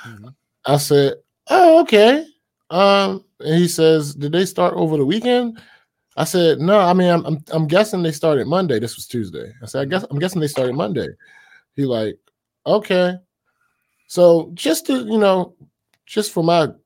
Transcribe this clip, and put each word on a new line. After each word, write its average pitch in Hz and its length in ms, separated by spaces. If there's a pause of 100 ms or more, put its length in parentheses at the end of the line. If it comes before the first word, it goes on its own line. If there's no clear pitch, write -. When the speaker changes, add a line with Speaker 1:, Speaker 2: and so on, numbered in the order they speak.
Speaker 1:
Mm-hmm. 113 240 (380)
Speaker 2:
I 139 100
said, 143 380 (340)
"Oh, 339 320
okay." 247 440 (460)
Um, 196 540 (160)
and 156 160
he 175 100
says, 160 480
"Did 143 160
they 175 160
start 175 280
over 160 220
the 143 80
weekend?" 226 540 (600)
I 147 60
said, 165 360
"No, 190 200
I 180 140
mean, 180 160
I'm, 170 160
I'm, 147 120 (140)
I'm 160 160
guessing 190 340
they 165 80
started 151 360
Monday." 151 340
This 113 160
was - 100
Tuesday. 90 460 (100)
I 107 40
said, 131 160
"I - 20
guess, 185 260
I'm 143 80
guessing 180 220
they 151 80
started 127 260
Monday." 156 340 (680)
He 143 100
like, 113 340 (480)
"Okay." 185 500 (920)
So 170 460
just 311 320
to, 254 180
you 220 140
know, 190 360 (520)
just 214 260
for 175 100
my 165 260 (160)